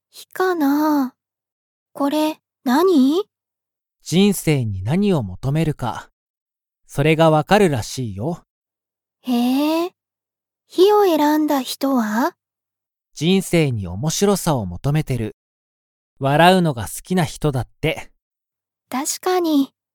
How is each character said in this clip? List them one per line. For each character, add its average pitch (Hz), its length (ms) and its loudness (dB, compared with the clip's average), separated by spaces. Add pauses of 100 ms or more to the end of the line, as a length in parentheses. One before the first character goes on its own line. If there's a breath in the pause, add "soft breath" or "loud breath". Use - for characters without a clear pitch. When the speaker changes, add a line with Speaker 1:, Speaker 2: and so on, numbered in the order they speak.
Speaker 1:
火 - 180 -20
か 370 280 -2
な。 294 600 0 (800)
こ 277 160 -2
れ、 311 320 -2 (240)
何？ 302 580 2 (760)
Speaker 2:
人 196 320 2
生 143 320 -2
に 98 180 -6
何 185 300 0
を 135 100 -2
求 98 300 -6
め 160 100 0
る 151 100 -2
か、 - 360 -8 (760)
そ - 160 -6
れ 156 140 4
が 160 140 4
わ 151 160 2
か 196 120 4
る 196 120 4
ら 139 120 -2
し 120 300 -8
い 92 60 -10
よ。 165 260 -6 (760)
Speaker 1:
へ 269 640 0
え。 370 60 -8 (760)
火 381 240 4
を 415 140 4
選 302 380 2
ん 302 40 -2
だ 285 140 0
人 269 340 -4
は？ 233 400 0 (800)
Speaker 2:
人 185 280 0
生 160 300 0
に 101 160 -6
面 104 220 -6
白 202 260 0
さ 156 220 -2
を 104 80 -4
求 113 260 -6
め 151 140 0
て 127 120 -4
る。 110 200 -8 (840)
笑 156 360 4
う 185 60 2
の 156 120 0
が 110 160 -8
好 - 0 - (140)
き 185 120 -4
な 180 80 2
人 143 300 -4
だ 127 80 -2
っ 107 60 -8 (120)
て。 - 320 -6 (800)
Speaker 1:
確 277 320 -6
か 370 180 0
に、 302 320 0 (240)